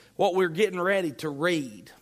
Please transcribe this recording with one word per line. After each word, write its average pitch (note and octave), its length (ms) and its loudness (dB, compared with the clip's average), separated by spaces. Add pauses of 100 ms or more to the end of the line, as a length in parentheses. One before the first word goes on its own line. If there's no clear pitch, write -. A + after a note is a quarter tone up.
(160)
what F#3 180 2
we're F#3 140 4
getting F3+ 320 0
ready F3+ 320 0
to D#3 160 -8
read. C#3+ 720 -2